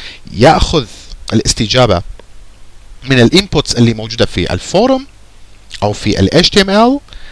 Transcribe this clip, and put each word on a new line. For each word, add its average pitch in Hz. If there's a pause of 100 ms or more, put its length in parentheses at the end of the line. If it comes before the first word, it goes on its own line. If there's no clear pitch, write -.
(320)
يأخذ 135 (480)
الاستجابة 110 (1000)
من 131
الانبوتس 156
اللي 117
موجودة 110
في -
الفورم 262 (760)
أو 104
في -
ال 95
إتش 147
تي -
إم 196
إل، 233 (320)